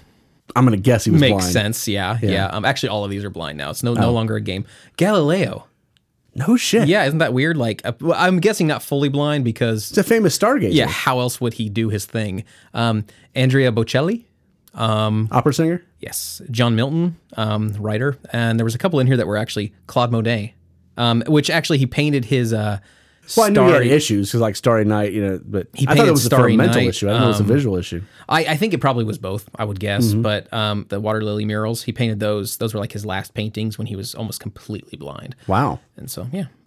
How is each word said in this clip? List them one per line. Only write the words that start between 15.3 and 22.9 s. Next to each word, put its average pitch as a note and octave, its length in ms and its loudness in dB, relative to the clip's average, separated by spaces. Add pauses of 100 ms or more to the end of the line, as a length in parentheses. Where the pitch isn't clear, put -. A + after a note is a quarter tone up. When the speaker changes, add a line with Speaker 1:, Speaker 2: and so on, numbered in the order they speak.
Speaker 1:
Opera B2+ 220 2
singer? E3 300 0 (160)
Speaker 2:
Yes. - 420 -12 (100)
John A#2 240 2
Milton, E3 420 0 (180)
um, G#2+ 380 -2
writer. G#2+ 440 -4 (140)
And A#2 280 0
there A#2 60 2
was A2+ 100 -2
a - 20 -4
couple E3+ 220 0
in B2+ 80 4
here C3 100 4
that G2 100 0
were G#2 100 -2
actually G#2+ 360 -6 (140)
Claude A#2+ 240 0
Monet, A2+ 420 -2 (440)
um, A#2 300 2
which D3+ 220 2
actually D#3 300 0
he C3 60 2
painted C#3+ 400 0
his, A#2+ 280 0
uh, G#2+ 260 -2 (580)